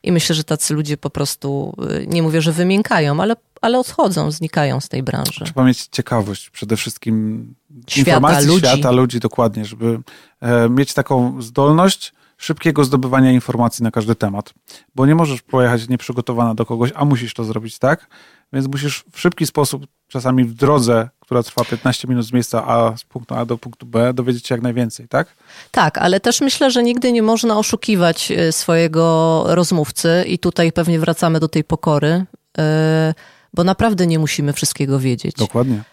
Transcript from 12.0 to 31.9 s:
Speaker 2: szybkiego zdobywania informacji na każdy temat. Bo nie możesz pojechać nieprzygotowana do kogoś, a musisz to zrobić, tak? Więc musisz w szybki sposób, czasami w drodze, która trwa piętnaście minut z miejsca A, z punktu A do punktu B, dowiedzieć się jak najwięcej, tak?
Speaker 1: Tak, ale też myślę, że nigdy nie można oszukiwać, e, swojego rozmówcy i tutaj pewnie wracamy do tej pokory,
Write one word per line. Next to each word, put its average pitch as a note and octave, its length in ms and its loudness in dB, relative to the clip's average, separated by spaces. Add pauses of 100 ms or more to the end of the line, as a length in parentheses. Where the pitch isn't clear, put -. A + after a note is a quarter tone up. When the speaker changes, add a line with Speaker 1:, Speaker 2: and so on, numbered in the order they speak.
Speaker 2:
szybkiego D3+ 440 0
zdobywania C3 480 2
informacji A#2+ 520 0
na A2+ 80 -2
każdy A2+ 240 0
temat. G2+ 380 -6 (420)
Bo C3 100 4
nie D3+ 100 6
możesz D3 260 0
pojechać B2 480 0
nieprzygotowana A#2+ 640 -2
do A2+ 100 -2
kogoś, A#2+ 300 -2
a C#3+ 100 -2
musisz A#2+ 280 0
to A#2 100 -8
zrobić, A2 360 -8
tak? C#3+ 280 0 (460)
Więc C3+ 140 -2
musisz C#3 440 -6
w - 80 -18
szybki F3 260 0
sposób, C#3+ 420 -2 (200)
czasami B2+ 360 0
w A#2 100 -2
drodze, A#2+ 560 2 (100)
która B2 240 -2
trwa - 220 -4
piętnaście B2 420 -4
minut B2 180 0
z A#2+ 80 -8
miejsca A#2 340 -2
A, A#2 300 2
z - 60 -20
punktu B2 320 -12
A A#2+ 100 -4
do A#2 120 -6
punktu A#2+ 280 -18
B, A#2+ 280 0
dowiedzieć B2 340 -4
się B2+ 80 -2
jak A#2 60 -6
najwięcej, A#2+ 460 -4
tak? C#3 200 -2 (440)
Speaker 1:
Tak, - 260 0
ale F#3+ 220 0
też A#3+ 220 0
myślę, C4+ 300 2
że A#3+ 120 0
nigdy B3 280 0
nie A#3 120 2
można A3 340 2
oszukiwać, G3 720 0
e, E3 200 0
swojego E3 960 2
rozmówcy E3+ 800 0
i F3 120 -4
tutaj E3+ 320 0
pewnie E3 280 0
wracamy E3 400 0
do D#3 80 0
tej D#3 160 0
pokory, D#3+ 600 0 (320)